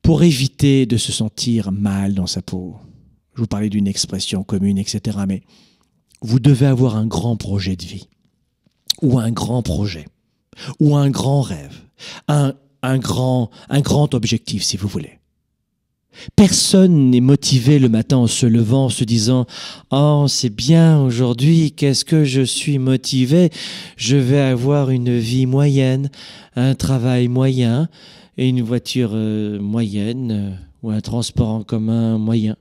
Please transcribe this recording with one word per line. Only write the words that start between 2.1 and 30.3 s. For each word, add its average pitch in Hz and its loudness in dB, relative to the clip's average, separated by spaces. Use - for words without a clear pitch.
dans 92 -2
sa 92 -6
peau. 90 -12
Je 123 -8
vous 113 -2
parlais 104 -4
d'une 101 0
expression 98 -4
commune, 98 -2
et 95 -4
cetera, 101 -6
mais 95 -6
vous 117 2
devez 135 4
avoir 127 2
un 110 -2
grand 110 -2
projet 95 -4
de 85 -14
vie, 92 -16
ou 127 2
un 113 -2
grand 117 -4
projet, 87 -6
ou 147 4
un 139 2
grand 139 0
rêve, 143 -10
un, 143 0
un 131 -2
grand, 127 -2
un 139 2
grand 147 0
objectif, 110 -4
si - -6
vous 98 -6
voulez. 87 -10
Personne 180 6
n'est 123 4
motivé 139 4
le 131 6
matin 110 2
en 120 4
se 120 0
levant, 117 2
en 123 0
se 117 -2
disant : « 117 0
Oh, 143 2
c'est 127 -2
bien 151 4
aujourd'hui, 127 2
qu'est-ce 139 -2
que 156 2
je 135 0
suis 135 -2
motivé, 131 2
je 123 0
vais 135 2
avoir 135 0
une 123 0
vie 127 0
moyenne, 135 0
un 131 0
travail 123 0
moyen 127 0
et 127 0
une 127 0
voiture, 117 -4
euh, 107 -4
moyenne, 110 -4